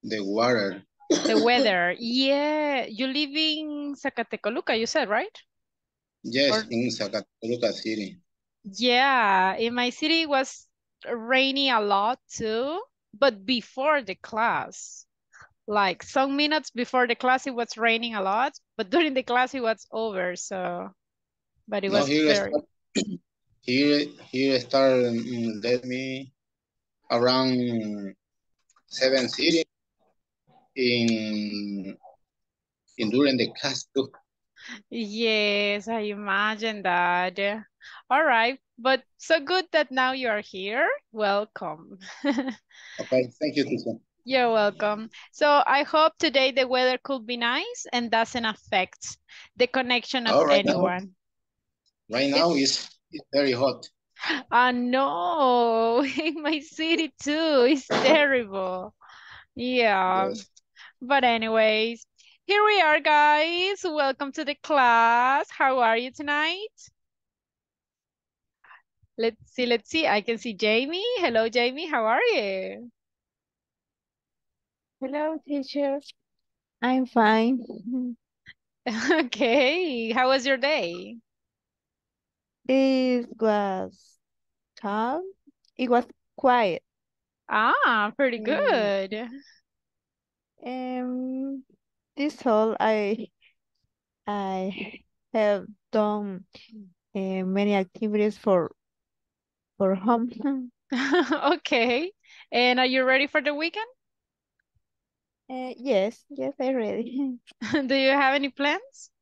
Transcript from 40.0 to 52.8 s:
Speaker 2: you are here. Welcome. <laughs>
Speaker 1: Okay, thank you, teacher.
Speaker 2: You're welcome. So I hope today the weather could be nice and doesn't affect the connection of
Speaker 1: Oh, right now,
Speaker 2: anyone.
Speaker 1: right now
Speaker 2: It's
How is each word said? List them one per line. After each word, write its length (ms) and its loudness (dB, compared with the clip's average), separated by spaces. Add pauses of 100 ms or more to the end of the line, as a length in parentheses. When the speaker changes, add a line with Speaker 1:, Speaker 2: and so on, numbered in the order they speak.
Speaker 2:
you 160 -4
are 120 0
here. 480 -4 (240)
Welcome. 840 -4 (240)
<laughs> 60 0 (720)
Speaker 1:
Okay, 280 0 (120)
thank 160 -2
you, 80 2
teacher. 340 -6 (280)
Speaker 2:
You're 240 2
welcome. 600 -2 (220)
So 340 4
I 160 2
hope 360 4
today 320 2
the 160 2
weather 360 2
could 240 -6
be 100 -6
nice 560 -4
and 180 -2
doesn't 360 0
affect 720 -4 (380)
the 100 4
connection 600 -2
of 80 2
Speaker 1:
Oh, 120 6
right 180 6
now, 160 2
Speaker 2:
anyone. 300 -2 (1000)
Speaker 1:
right 220 0
now 240 4
Speaker 2:
It's 340 0